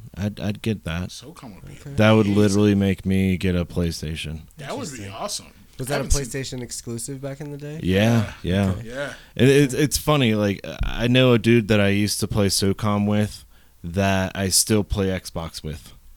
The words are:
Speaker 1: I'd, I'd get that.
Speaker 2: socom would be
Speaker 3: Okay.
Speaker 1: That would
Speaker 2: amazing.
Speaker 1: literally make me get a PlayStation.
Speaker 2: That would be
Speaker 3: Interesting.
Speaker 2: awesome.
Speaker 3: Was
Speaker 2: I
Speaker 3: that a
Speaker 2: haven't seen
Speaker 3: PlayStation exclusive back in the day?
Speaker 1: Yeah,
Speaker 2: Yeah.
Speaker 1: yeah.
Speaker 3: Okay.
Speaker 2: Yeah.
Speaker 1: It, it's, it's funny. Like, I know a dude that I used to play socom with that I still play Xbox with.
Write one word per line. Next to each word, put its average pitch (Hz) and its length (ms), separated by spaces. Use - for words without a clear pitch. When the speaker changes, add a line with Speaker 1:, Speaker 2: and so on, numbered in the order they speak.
Speaker 1:
I'd, 101 240
I'd 101 220
get 107 240
that. 85 240
Speaker 2:
socom - 460
would 80 100
be - 80
Speaker 3:
Okay. - 220
Speaker 1:
That 107 180
would 110 140
Speaker 2:
amazing. 101 140
Speaker 1:
literally 104 340
make 98 300
me 95 320
get 90 180
a 85 100
PlayStation. 80 760
Speaker 2:
That 151 200
would 262 140
be 113 120
Speaker 3:
Interesting. 98 80
Speaker 2:
awesome. 190 360
Speaker 3:
Was 131 100
Speaker 2:
I - 20
Speaker 3:
that 147 120
a - 40
Speaker 2:
haven't - 60
seen 135 480
Speaker 3:
PlayStation 120 40
exclusive 120 580
back 139 200
in 147 100
the 143 60
day? 147 260
Speaker 1:
Yeah, 101 480
Speaker 2:
Yeah. 95 240
Speaker 1:
yeah. 92 60
Speaker 3:
Okay. 113 180
Speaker 2:
Yeah. 131 240
Speaker 1:
It, 127 140
it's, 139 240
it's 135 240
funny. 139 360
Like, 104 280
I 104 240
know 127 260
a 117 60
dude 113 280
that 107 140
I 98 80
used 101 320
to 104 60
play 104 200
socom 104 580
with 104 380
that 95 520
I 95 140
still 104 340
play 95 240
Xbox 87 540
with. 73 320